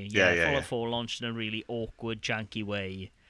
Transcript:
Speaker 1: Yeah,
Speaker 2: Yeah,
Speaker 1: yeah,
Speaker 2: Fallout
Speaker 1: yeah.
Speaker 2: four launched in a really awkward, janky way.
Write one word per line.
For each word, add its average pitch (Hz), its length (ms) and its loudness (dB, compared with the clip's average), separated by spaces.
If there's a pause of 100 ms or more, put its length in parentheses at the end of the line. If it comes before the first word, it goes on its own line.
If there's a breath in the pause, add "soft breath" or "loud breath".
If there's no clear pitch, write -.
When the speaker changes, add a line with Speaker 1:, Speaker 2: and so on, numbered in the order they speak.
Speaker 1:
Yeah, 98 200 8
Speaker 2:
Yeah, 90 40 6
Speaker 1:
yeah, 82 120 6
Speaker 2:
Fallout 135 180 4
Speaker 1:
yeah. - 40 -10
Speaker 2:
four 117 220 -2
launched 117 320 -4
in 120 60 -4
a 113 60 -4
really 110 340 -4
awkward, 113 560 -6
janky 110 400 -4
way. 95 480 -6 (180 soft breath)